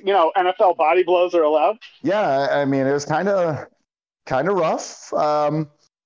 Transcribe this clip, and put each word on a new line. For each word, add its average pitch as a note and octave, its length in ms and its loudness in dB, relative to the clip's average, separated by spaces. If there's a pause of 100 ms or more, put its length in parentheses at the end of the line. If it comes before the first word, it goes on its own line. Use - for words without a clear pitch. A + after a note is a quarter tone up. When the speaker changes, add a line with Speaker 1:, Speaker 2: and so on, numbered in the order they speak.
Speaker 1:
you G3 80 0
know, F3 240 4
N F#3 100 2
F F#3 140 0
L F#3 140 4
body E3 280 2
blows F3 320 2
are E3+ 80 4
allowed. D#3 360 2 (240)
Speaker 2:
Yeah, F#3 180 0
I, C#3 400 0
I C#3+ 40 -2
mean, C3+ 220 0
it C3+ 60 0
was C#3+ 120 -2
kinda, E3 600 -2 (600)
kinda C#3 260 -2
rough. F#3 640 -4
Um, D3+ 540 -2 (380)